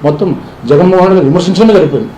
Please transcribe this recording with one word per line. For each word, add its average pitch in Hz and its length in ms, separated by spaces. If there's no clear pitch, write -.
మొత్తం 151 300
జగన్మోహన్ 180 420
రెడ్డి 180 180
విమర్శించడమే 180 500
సరిపోయింది. 143 380